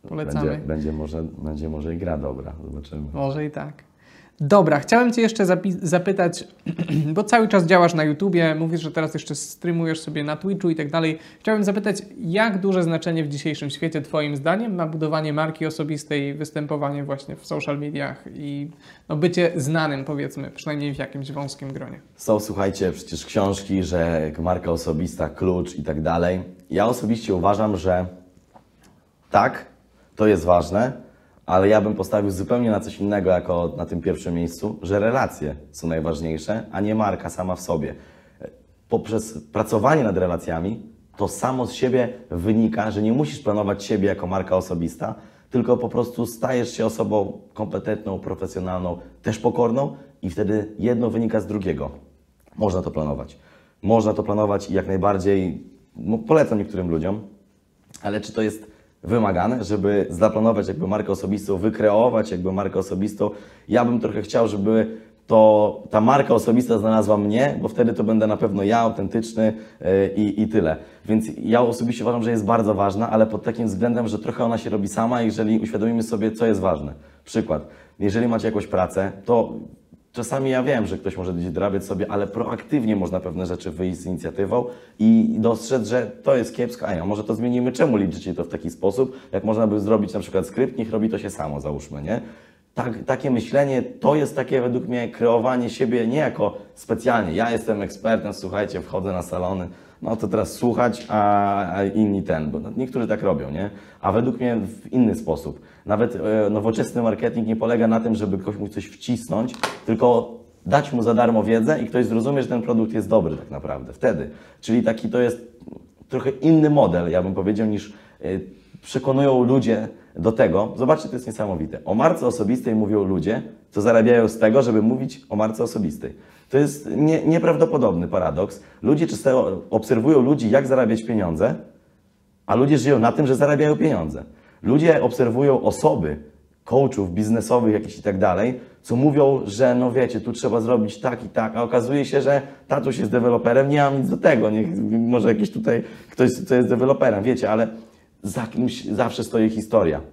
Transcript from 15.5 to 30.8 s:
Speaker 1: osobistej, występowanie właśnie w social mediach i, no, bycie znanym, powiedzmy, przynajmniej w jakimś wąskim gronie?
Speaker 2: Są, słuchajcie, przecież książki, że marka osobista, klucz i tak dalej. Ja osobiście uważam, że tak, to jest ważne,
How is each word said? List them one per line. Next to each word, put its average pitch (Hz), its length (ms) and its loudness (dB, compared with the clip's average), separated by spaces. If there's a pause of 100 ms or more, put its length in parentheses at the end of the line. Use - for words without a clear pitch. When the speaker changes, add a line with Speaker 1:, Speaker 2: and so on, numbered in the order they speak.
Speaker 1:
osobistej, 147 680 -4
występowanie 147 720 -6
właśnie 139 320 -10
w - 100 -20
social 147 340 -6
mediach 143 440 -8 (100)
i, 143 380 -10 (380)
no, 151 60 -2
bycie 170 400 2
znanym, 147 500 -2
powiedzmy, 143 460 -8
przynajmniej 147 420 -8
w 139 40 -10
jakimś 135 340 -10
wąskim 139 420 -10
gronie? 131 260 -12 (160)
Speaker 2:
Są, 107 240 0
słuchajcie, 98 520 -2
przecież - 340 -10
książki, 98 580 0
że 82 560 0
marka 85 320 -2
osobista, 82 580 -2
klucz 90 460 -2
i 73 80 -8
tak 76 180 -4
dalej. 87 400 0 (280)
Ja 98 160 2
osobiście 110 500 0
uważam, 101 420 2
że 90 280 0 (1300)
tak, 117 340 0 (500)
to 107 120 4
jest 90 180 4
ważne, 90 600 2 (400)